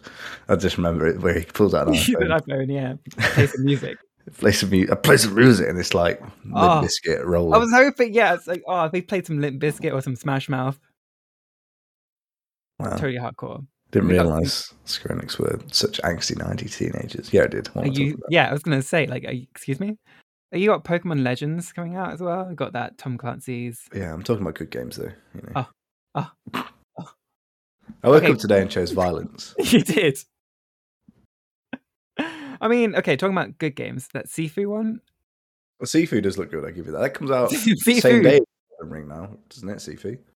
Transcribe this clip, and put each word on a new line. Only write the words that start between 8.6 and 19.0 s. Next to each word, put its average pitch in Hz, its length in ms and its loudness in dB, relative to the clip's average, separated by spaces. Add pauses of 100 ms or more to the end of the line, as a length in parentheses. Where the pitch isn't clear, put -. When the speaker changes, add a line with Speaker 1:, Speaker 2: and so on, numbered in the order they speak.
Speaker 2:
oh, 175 160 0
if 156 80 -4
they 180 80 -2
played 180 260 -4
some 151 140 -4
Limp 139 200 -4
Bizkit 151 320 -2
or 135 80 -2
some 131 140 -6
Smash 135 340 -4
Mouth. 131 300 -4 (2000)
Speaker 1:
Wow. - 120 -6
Speaker 2:
Totally 127 280 -4
hardcore. 120 480 -12 (240)
Speaker 1:
Didn't 92 180 4
Speaker 2:
We 90 60 6
got 87 120 4
Speaker 1:
realise - 460 -2 (120)
Square - 340 -8
Enix - 220 -10
were - 180 -2 (140)
such - 300 0
angsty 82 360 -4
ninety - 300 -6
teenagers. - 640 -8
Yeah, 98 100 6
I - 60 4
did. - 200 -6
What - 100 -8
Speaker 2:
Are - 80 -2
Speaker 1:
am 139 40 0
I 131 40 -4
talking 139 120 0
Speaker 2:
you, 147 80 -2
Speaker 1:
about? - 160 -14
Speaker 2:
yeah, 156 180 4
I - 40 -4
was 147 100 -4
gonna 135 200 0
say, 151 260 0